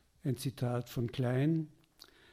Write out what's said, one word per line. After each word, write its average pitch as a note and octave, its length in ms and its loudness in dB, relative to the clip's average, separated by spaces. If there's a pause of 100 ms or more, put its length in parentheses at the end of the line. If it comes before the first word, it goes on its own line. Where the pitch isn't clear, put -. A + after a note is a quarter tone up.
(240)
Ein C3 140 0
Zitat B2 520 -2
von A#2 220 -2
Klein: C#3 560 2 (640)